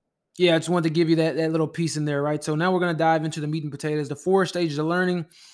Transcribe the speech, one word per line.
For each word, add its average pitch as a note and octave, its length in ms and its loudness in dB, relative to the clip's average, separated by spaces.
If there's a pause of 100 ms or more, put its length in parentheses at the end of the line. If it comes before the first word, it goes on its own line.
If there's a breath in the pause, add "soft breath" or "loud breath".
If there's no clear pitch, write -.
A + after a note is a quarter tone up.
(400)
yeah, E3+ 160 4
I - 20 4
just D#3+ 120 -2
wanted E3+ 180 2
to D3+ 80 -2
give E3 120 2
you D#3+ 100 4
that, D#3+ 180 2
that D#3+ 160 0
little D#3+ 160 0
piece D#3 300 -4
in D3+ 80 -2
there, C#3+ 180 0
right? D3+ 200 -2
So D3+ 120 -2
now F3 160 2
we're F#3 80 2
gonna F3 160 0
dive D#3+ 280 2
into D#3+ 180 -4
the D3 40 -4
meat D#3 160 -4
and C#3+ 100 -8
potatoes, D3+ 380 -4
the C#3+ 60 -6
four F#3 320 2
stages D#3+ 320 -2
of D#3 80 -2
learning. F3+ 400 0 (260 loud breath)